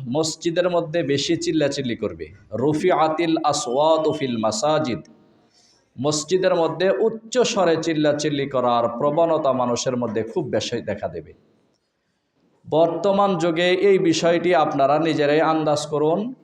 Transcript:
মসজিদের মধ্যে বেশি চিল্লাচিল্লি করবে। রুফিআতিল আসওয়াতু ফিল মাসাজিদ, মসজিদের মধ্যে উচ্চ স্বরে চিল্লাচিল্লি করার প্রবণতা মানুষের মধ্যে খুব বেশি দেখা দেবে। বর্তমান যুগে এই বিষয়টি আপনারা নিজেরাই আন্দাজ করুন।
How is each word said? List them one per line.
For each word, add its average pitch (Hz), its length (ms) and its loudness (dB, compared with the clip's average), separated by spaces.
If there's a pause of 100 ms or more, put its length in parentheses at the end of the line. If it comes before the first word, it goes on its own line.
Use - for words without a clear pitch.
মসজিদের 160 600 -2
মধ্যে 170 340 -2
বেশি 143 340 0
চিল্লাচিল্লি 143 580 -2
করবে। 82 320 -6 (240)
রুফিআতিল 156 920 0
আসওয়াতু 147 720 2
ফিল 123 240 -4
মাসাজিদ, 120 640 -2 (1000)
মসজিদের 180 540 0
মধ্যে 170 340 0
উচ্চ 220 480 -2
স্বরে 170 460 2
চিল্লাচিল্লি 147 640 -2
করার 123 400 2
প্রবণতা 147 640 0
মানুষের 123 460 -2
মধ্যে 113 260 -4
খুব 151 220 -6
বেশি 110 360 -4
দেখা 101 260 -6
দেবে। 82 260 -12 (1400)
বর্তমান 180 680 2
যুগে 170 320 0
এই 190 300 4
বিষয়টি 170 560 2
আপনারা 147 440 2
নিজেরাই 147 420 2
আন্দাজ 156 460 0
করুন। 165 460 0 (100)